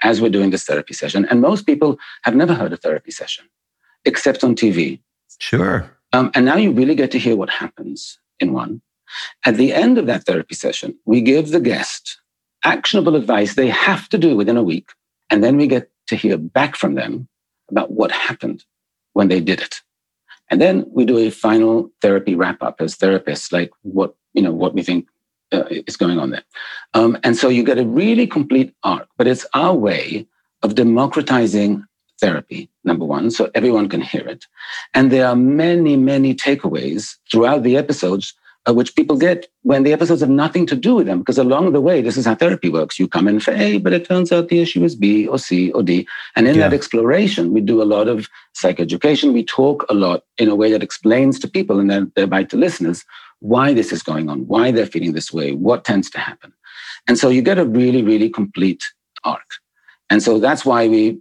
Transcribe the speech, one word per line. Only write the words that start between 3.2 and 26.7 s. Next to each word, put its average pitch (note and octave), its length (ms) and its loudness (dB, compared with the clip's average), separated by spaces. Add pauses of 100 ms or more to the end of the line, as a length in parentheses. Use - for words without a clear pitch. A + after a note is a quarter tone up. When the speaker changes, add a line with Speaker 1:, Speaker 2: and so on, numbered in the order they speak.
Speaker 1:
except C3 360 0
on B2 120 2
T G#2+ 160 2
V. D#2+ 320 -4 (360)
Speaker 2:
Sure. - 520 -2 (240)
Speaker 1:
Um, B2+ 200 0
and B2+ 120 4
now C#3+ 100 2
you G#3 140 2
really C3 240 2
get C3 160 0
to B2+ 80 -2
hear A#2 180 0
what F#2 140 -4
happens - 680 -12 (220)
in - 140 -2
one. - 260 -8 (640)
At A2+ 120 2
the B2+ 180 2
end B3 240 4
of E3+ 80 0
that F#2 180 -2
therapy - 300 -4
session, - 500 -8
we A#2 160 4
give C#3+ 300 2
the E3 100 2
guest - 580 -6 (460)
actionable D#3+ 520 0
advice G#2 380 0
they C3 140 2
have - 420 -2
to G#3+ 80 0
do D#3 180 4
within A#2+ 200 0
a A#2 60 2
week. E2 280 -4 (380)
And G#2 140 0
then B2+ 140 4
we D3 100 2
get B2 240 -2 (160)
to A2+ 100 -4
hear G2+ 220 0
back C3 380 -4
from D#2+ 180 -4
them C2 340 -8 (420)
about - 200 -4
what - 220 -2
happened - 520 -8 (480)
when G2+ 160 2
they F#2 120 2
did E2+ 200 -2
it. - 220 -14 (680)
And - 100 0
then F3+ 300 2
we B2+ 140 2
do A#2 140 2
a A2 120 0
final A2+ 600 0 (100)
therapy G2 340 2
wrap F2+ 280 -4
up - 180 -8
as D#2+ 160 -6
therapists, F#2 560 -2
like F2 180 -2 (120)
what, F#2+ 320 -4 (180)
you - 100 0
know, F2 100 0
what E2 220 -2
we F2 80 -2
think, F2+ 260 -4 (420)
uh, - 200 -2
is - 260 -10
going F2 220 0
on C2+ 120 -4
there. - 120 -10 (520)